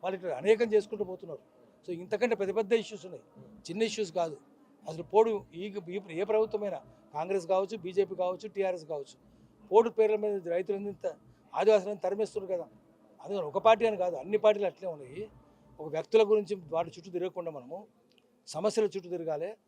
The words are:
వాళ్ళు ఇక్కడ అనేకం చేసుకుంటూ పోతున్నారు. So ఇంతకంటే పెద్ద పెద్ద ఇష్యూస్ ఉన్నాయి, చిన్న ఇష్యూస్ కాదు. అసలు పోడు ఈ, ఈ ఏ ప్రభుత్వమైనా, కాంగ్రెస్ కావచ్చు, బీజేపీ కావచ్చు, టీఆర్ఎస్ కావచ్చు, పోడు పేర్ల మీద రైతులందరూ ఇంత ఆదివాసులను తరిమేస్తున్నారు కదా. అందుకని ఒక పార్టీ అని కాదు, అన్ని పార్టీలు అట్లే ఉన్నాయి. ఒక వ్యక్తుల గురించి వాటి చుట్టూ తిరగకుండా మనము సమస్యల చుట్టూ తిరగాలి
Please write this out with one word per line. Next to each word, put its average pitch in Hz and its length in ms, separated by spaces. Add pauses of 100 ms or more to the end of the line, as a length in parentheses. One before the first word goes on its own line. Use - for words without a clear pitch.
వాళ్ళు 185 140
ఇక్కడ 180 140
అనేకం 208 420
చేసుకుంటూ 208 300
పోతున్నారు. 180 360 (460)
So 180 140
ఇంతకంటే 214 360
పెద్ద 196 200
పెద్ద 214 180
ఇష్యూస్ 214 320
ఉన్నాయి, 170 180 (440)
చిన్న 180 160
ఇష్యూస్ 214 320
కాదు. 165 220 (520)
అసలు 160 140
పోడు 214 500
ఈ, 190 220 (140)
ఈ 190 120 (100)
ఏ 165 120
ప్రభుత్వమైనా, 208 580 (320)
కాంగ్రెస్ 170 340
కావచ్చు, 190 300
బీజేపీ 190 380
కావచ్చు, 180 340
టీఆర్ఎస్ 185 360
కావచ్చు, 147 300 (520)
పోడు 226 220
పేర్ల 220 260
మీద 208 320
రైతులందరూ 196 440
ఇంత 180 240 (400)
ఆదివాసులను 202 420
తరిమేస్తున్నారు 196 560
కదా. 170 140 (540)
అందుకని 185 240
ఒక 147 120
పార్టీ 220 280
అని 214 120
కాదు, 180 180
అన్ని 175 220
పార్టీలు 208 280
అట్లే 185 240
ఉన్నాయి. 160 400 (500)
ఒక 156 80
వ్యక్తుల 160 360
గురించి 208 320
వాటి 165 340
చుట్టూ 175 220
తిరగకుండా 175 400
మనము 147 360 (600)
సమస్యల 208 380
చుట్టూ 185 240
తిరగాలి 170 480 (100)